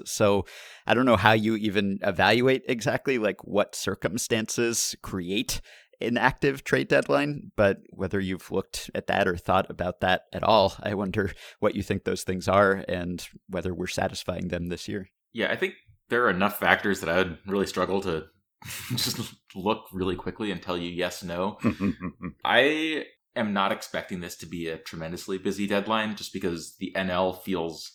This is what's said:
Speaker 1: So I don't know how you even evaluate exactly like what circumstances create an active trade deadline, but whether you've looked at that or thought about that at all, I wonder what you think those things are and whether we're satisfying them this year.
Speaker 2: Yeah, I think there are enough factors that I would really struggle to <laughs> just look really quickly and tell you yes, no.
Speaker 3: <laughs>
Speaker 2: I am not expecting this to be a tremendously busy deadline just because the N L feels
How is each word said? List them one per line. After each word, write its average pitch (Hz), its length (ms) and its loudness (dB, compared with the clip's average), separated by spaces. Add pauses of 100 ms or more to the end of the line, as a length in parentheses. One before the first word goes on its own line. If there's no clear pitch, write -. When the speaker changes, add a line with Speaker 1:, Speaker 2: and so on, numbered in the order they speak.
Speaker 1:
So 101 420 2 (400)
I 110 80 4
don't 127 100 4
know 120 100 6
how 110 180 6
you 113 240 2
even 101 440 0
evaluate 110 640 4
exactly 123 520 0
like 98 240 -2
what 98 320 0
circumstances 110 1300 -2
create 92 240 -6 (720)
an 120 180 0
active 135 460 2
trade 135 240 0
deadline, 143 720 2
but 98 220 4 (100)
whether 95 300 -4
you've 95 300 -4
looked - 460 -4
at 101 120 -4
that 95 200 2
or 90 80 2
thought 92 340 2
about 87 300 -4
that 92 220 2 (100)
at 90 120 -4
all, 101 380 6
I 101 120 -4
wonder 98 400 -2 (260)
what 107 160 2
you 98 80 -2
think 98 200 -2
those 95 200 -2
things 92 240 -4
are 98 400 6
and 87 400 -4 (220)
whether 92 240 -4
we're 87 140 -4
satisfying 92 600 -4
them 85 200 -4
this 87 200 -6
year. 101 220 -8 (240)
Speaker 2:
Yeah, 107 180 0
I 113 60 0
think 196 160 -2 (340)
there 120 180 2
are 107 40 6
enough 98 300 2
factors 95 420 4
that 78 80 -2
I 87 80 4
would 90 280 2
really 98 200 2
struggle 92 360 0
to 80 240 -4 (380)
<laughs> - 320 -8
just - 240 -2 (340)
look 98 380 -2
really 92 240 -2
quickly - 360 -6
and 85 100 -6
tell 90 160 -4
you 87 120 -4
yes, 87 340 -4
no. 92 340 -4 (440)
Speaker 3:
<laughs> 87 440 -10
Speaker 2:
I 151 580 2 (320)
am 110 160 -2
not 101 220 2
expecting 90 480 -8
this 85 160 -12
to - 80 -14
be 82 220 -8
a 80 100 -6
tremendously 85 600 -8
busy 98 300 -2
deadline 104 480 0
just - 160 -12
because 85 460 -6
the - 180 -8
N 92 140 -2
L 92 240 0
feels 85 600 -6